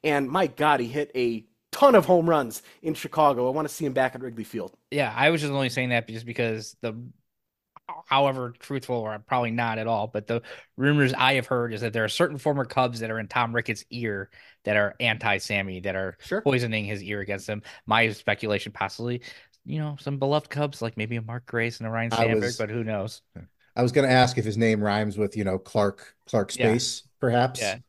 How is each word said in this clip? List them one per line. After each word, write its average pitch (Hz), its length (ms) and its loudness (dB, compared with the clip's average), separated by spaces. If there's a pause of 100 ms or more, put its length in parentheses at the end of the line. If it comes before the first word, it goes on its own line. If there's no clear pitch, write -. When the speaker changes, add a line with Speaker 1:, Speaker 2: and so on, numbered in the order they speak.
Speaker 1:
And 143 260 2
my 175 160 2
God, 147 320 2
he 123 80 -2
hit 143 300 -4
a 117 280 -2 (280)
ton 269 240 8
of 180 100 8
home 170 240 6
runs 139 320 0 (200)
in 156 120 -4
Chicago. 143 540 2
I - 20 2
wanna 151 200 -2
see - 140 -8
him 131 100 -2
back 131 200 2
at 127 60 -12
Wrigley 117 240 -10
Field. 98 320 -10 (160)
Speaker 2:
Yeah, 139 240 0
I 139 140 6
was 165 100 2
just 147 120 -2
only 135 180 0
saying 127 180 -2
that 117 180 0
just 113 200 -12
because 117 560 -4
the, 113 120 -6 (1120)
however 135 520 0
truthful, 131 380 -6
or 107 300 -4
probably 123 240 0
not 113 280 -2
at 110 80 -4
all, 110 200 0
but 107 200 -6
the 117 160 -2 (340)
rumors 139 380 4
I 131 200 2
have 127 120 0
heard 120 280 -2
is 104 60 -8
that 113 120 -4
there 110 120 0
are 107 40 0
certain 147 300 0
former 139 260 -2
Cubs 120 360 0
that 113 100 -6
are 110 80 -4
in 110 80 -6
Tom 117 280 -2
Ricketts' 113 360 -4
ear 107 400 -6 (340)
that 107 120 2
are 104 240 2
anti-Sammy, 101 800 0
that 95 160 -4
are 95 240 -4
Speaker 1:
Sure. 208 220 -4
Speaker 2:
poisoning 120 420 0
his 98 180 -8
ear 101 180 -6
against 98 280 -6
him. 107 140 -6 (240)
My 110 240 4
speculation, 104 600 -2
possibly, 120 500 -6 (420)
you 143 160 -6
know, 151 180 -8
some 139 200 -6
beloved 143 300 0
Cubs, 147 320 -4
like 113 160 -4
maybe 110 200 -4
a 117 60 -6
Mark 117 240 -12
Grace 117 320 -2
and 113 80 -8
a 110 40 -6
Ryan 117 220 -2
Speaker 3:
I 113 40 0
Speaker 2:
Sandberg, 113 260 2
Speaker 3:
was 120 160 -4
Speaker 2:
but 107 120 -4
who 113 140 -4
knows? 110 380 -6 (540)
Speaker 3:
I 120 60 2
was 123 100 4
gonna 139 160 4
ask 127 300 6
if 110 60 -2
his 107 120 -2
name 110 260 4
rhymes 104 360 0
with, 104 180 -2
you 107 80 -2
know, 95 140 0
Clark, - 560 -2 (120)
Clark - 300 -2
Speaker 2:
Yeah. - 140 2
Speaker 3:
Space, 120 320 -2 (160)
perhaps. 123 420 2
Speaker 2:
Yeah. 101 180 -2 (100)